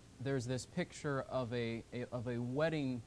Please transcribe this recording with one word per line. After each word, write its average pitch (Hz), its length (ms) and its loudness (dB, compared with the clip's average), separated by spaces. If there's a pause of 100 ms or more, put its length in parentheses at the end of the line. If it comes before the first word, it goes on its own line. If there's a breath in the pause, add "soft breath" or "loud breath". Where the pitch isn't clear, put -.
(200)
there's 127 260 2
this 127 180 0
picture 143 640 -2
of 123 240 0
a, 117 300 0 (100)
a, 120 200 -2
of 120 160 -2
a 120 120 0
wedding 131 680 2